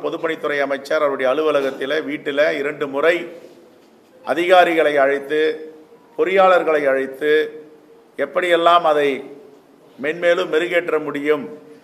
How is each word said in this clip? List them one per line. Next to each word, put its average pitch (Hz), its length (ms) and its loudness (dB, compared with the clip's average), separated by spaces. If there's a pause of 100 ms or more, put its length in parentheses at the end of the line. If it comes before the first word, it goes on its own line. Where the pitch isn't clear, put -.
பொதுப்பணித்துறை 156 600 -4
அமைச்சர் 139 400 -2
அவருடைய 135 280 0
அலுவலகத்தில, 139 580 0 (180)
வீட்டில 143 300 -6 (220)
இரண்டு 147 240 -6 (100)
முறை 160 200 2 (1160)
அதிகாரிகளை 170 640 4 (100)
அழைத்து, 143 380 -2 (760)
பொறியாளர்களை 170 640 4 (100)
அழைத்து, 135 400 -2 (920)
எப்படியெல்லாம் 170 680 2
அதை 147 180 2 (920)
மென்மேலும் 170 500 0
மெருகேற்ற 170 420 0 (120)
முடியும், 143 360 -2 (400)